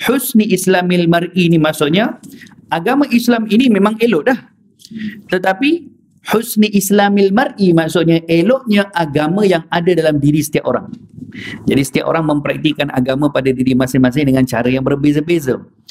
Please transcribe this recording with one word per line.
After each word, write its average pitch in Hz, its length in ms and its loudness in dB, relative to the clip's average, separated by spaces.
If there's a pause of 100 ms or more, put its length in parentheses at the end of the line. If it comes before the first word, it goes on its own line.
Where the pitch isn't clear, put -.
husni 226 480 0
islamil 180 560 2
mar'i, 170 400 0
ni 170 80 4
maksudnya 156 560 0 (560)
agama 214 400 0
Islam 233 400 0
ini 233 240 2
memang 214 240 0
elok 233 320 0
dah. 247 80 0 (880)
Tetapi 190 440 0 (600)
husni 214 480 0
islamil 202 560 2
mar'i 208 400 2
maksudnya 165 560 2
eloknya 208 640 2
agama 160 480 -2
yang 175 240 0
ada 170 240 -2
dalam 156 320 2
diri 147 160 2
setiap 143 320 -2
orang. 113 160 -2 (800)
Jadi 135 160 2
setiap 147 240 -4
orang 160 160 0
mempraktikkan 143 720 -2
agama 135 400 0
pada 135 160 0
diri 127 240 0
masing-masing 131 560 0
dengan 131 160 2
cara 117 240 -2
yang 131 160 -2
berbeza-beza. 147 720 0 (320)